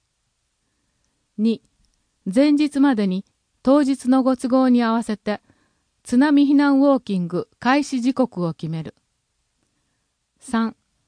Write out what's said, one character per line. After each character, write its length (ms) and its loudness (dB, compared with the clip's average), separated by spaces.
二、 240 -2
前 200 4
日 260 -2
ま 160 2
で 100 -2
に 200 -6
当 200 4
日 260 -2
の 140 2
ご 140 0
都 100 -8
合 220 2
に 120 2
合 120 -2
わ 100 -2
せ 140 -8
て 240 -8
津 140 -6
波 260 4
避 120 2
難 240 2
ウ 40 2
ォ 160 2
ー 40 -10
キ 160 -4
ン 80 -4
グ 220 -8
開 240 0
始 160 -6
時 140 -2
刻 320 -4
を 80 -4
決 180 -12
め 100 -8
る。 140 -18
三、 340 -6